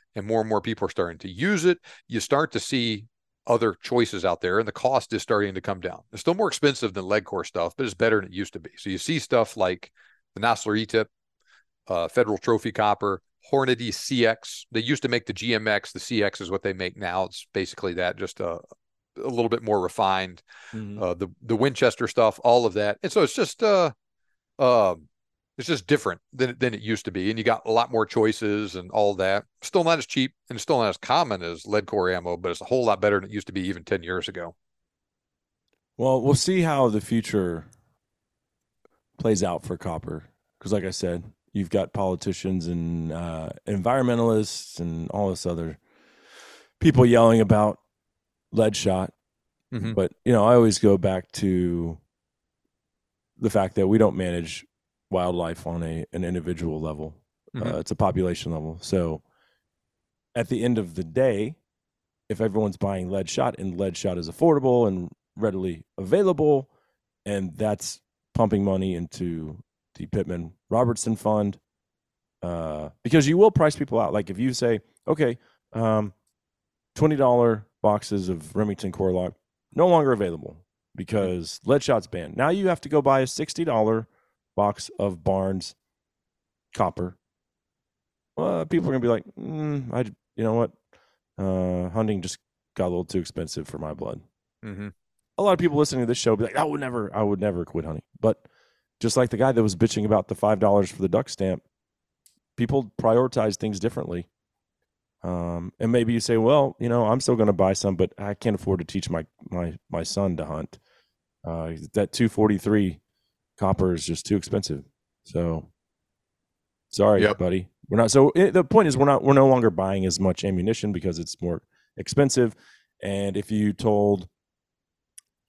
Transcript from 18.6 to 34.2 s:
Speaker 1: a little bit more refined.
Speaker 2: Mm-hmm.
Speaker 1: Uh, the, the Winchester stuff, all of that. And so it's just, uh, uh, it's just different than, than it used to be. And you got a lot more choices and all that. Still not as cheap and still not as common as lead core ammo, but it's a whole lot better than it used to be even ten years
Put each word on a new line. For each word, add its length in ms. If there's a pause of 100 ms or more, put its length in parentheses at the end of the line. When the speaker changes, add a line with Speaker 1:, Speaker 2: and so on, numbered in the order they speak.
Speaker 1:
a 100
little 220
bit 120
more 200
refined. 600 (300)
Speaker 2:
Mm-hmm. 320
Speaker 1:
Uh, 100
the, 140 (140)
the 160
Winchester 500
stuff, 380
all 200
of 100
that. 280
And 80
so 120
it's 120
just, 260
uh, 300 (640)
uh, 380 (600)
it's 120
just 180
different 340 (120)
than, 260
than 160
it 80
used 240
to 60
be. 180
And 80
you 60
got 240
a 40
lot 200
more 160
choices 680
and 140
all 260
that. 280 (180)
Still 220
not 160
as 80
cheap 260 (160)
and 100
still 200
not 100
as 80
common 460
as 240
lead 180
core 240
ammo, 280
but 120
it's 120
a 40
whole 200
lot 160
better 180
than 100
it 40
used 140
to 60
be 140
even 160
ten 180
years 260